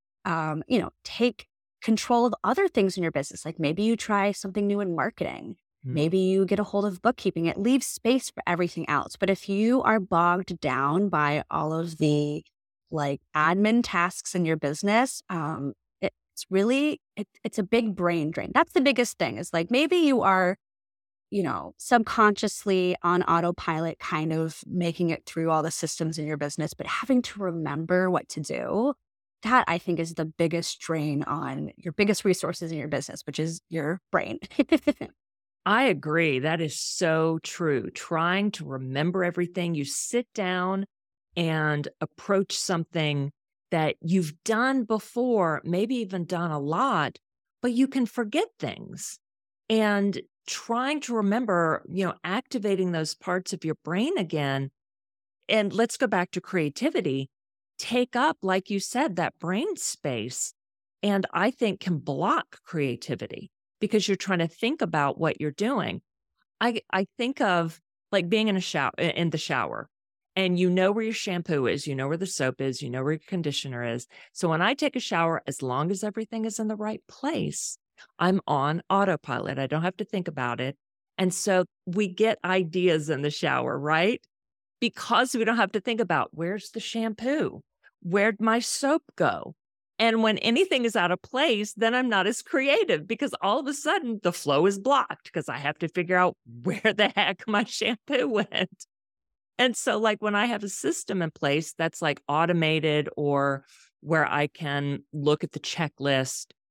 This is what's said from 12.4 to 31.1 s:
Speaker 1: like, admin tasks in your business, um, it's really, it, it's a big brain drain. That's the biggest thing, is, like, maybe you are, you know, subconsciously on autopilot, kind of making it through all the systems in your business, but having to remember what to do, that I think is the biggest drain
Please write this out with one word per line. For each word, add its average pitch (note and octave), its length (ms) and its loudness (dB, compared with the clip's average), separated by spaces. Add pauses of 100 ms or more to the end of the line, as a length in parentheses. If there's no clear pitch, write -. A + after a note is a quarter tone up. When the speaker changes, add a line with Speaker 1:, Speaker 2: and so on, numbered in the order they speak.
Speaker 1:
like, C#3+ 300 -2 (140)
admin G3 480 4
tasks - 520 -2
in F3+ 100 2
your D#3+ 120 2
business, G3+ 720 2
um, D#3 440 -4 (280)
it's - 480 -8
really, B3+ 520 2 (140)
it, G#3 120 -8 (160)
it's - 160 -6
a G3+ 40 0
big A3 320 0
brain E3+ 360 0
drain. - 220 -6
That's D4+ 200 2
the F4 80 6
biggest B3 360 2
thing, A#2 200 -2
is, D#3 160 -10
like, E3+ 180 0
maybe D4 260 4
you C#4+ 240 4
are, F#3+ 360 4 (720)
you G3+ 140 0
know, E2+ 340 -4
subconsciously G3+ 1300 2
on F3 200 2
autopilot, E3+ 760 0
kind D#3 340 -2
of D#3+ 320 -4
making F3 440 0
it - 160 -4
through E3 260 -2
all D#3 120 4
the D#3+ 80 -4
systems D#3+ 460 -4
in D3+ 100 -4
your D3+ 100 -2
business, D3 360 -4
but - 140 -10
having - 360 0
to - 180 -10
remember E3 680 0
what F3 200 0
to - 100 -8
do, G#3 540 -2 (500)
that A#3 240 4
I E3+ 100 0
think E3+ 220 -2
is E3 160 -4
the D#3+ 100 -2
biggest E3 540 -2
drain D3+ 440 -2